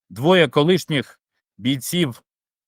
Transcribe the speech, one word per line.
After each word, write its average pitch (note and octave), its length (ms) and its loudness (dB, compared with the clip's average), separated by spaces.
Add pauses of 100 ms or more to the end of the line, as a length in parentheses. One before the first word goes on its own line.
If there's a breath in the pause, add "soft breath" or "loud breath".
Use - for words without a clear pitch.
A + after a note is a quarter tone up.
(100)
двоє D3 380 2
колишніх D3+ 720 -2 (380)
бійців C3 640 -4 (460)